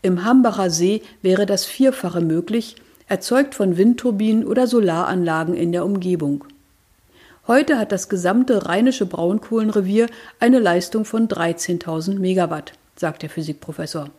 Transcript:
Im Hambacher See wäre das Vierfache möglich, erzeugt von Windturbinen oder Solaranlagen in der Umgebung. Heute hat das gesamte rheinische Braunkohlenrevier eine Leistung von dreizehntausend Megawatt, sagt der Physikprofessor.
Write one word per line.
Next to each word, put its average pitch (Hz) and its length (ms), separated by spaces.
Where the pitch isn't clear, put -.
Im 180 220
Hambacher 220 460
See 185 320
wäre 190 240
das 196 200
Vierfache 180 560
möglich, 170 560
erzeugt 262 460
von 190 200
Windturbinen 220 680
oder 247 220
Solaranlagen 175 840
in 170 200
der 175 100
Umgebung. 175 600
Heute 277 320
hat 214 140
das 190 160
gesamte 208 580
rheinische 208 400
Braunkohlenrevier 214 1000
eine 247 200
Leistung 185 440
von 226 240
dreizehntausend 170 920
Megawatt, 175 500
sagt - 280
der 151 60
Physikprofessor. 151 880